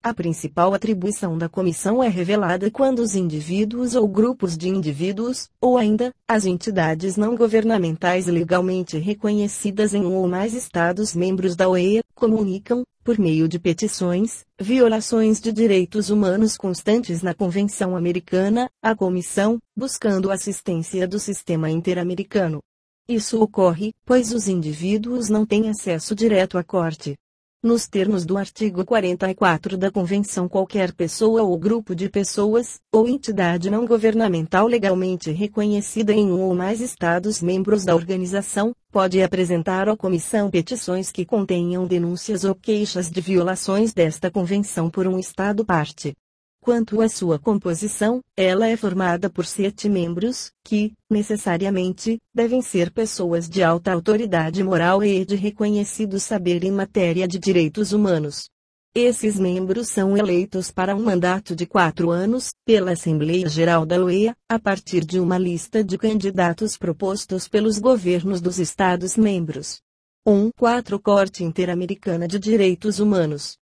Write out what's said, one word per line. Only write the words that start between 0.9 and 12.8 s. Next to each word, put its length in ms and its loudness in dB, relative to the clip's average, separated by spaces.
da 100 -4
comissão 560 0
é 60 2
revelada 640 0
quando 300 0
os 140 -2
indivíduos 800 -2
ou 140 4
grupos 480 0
de 100 -6
indivíduos, 840 -4
ou 160 4
ainda, 340 2
as 200 2
entidades 720 0
não 180 0
governamentais 920 2
legalmente 680 0
reconhecidas 960 -2
em 80 0
um 140 0
ou 120 0
mais 280 -2
Estados-membros 1000 -2
da 140 2
oea, 340 2
comunicam, 680 0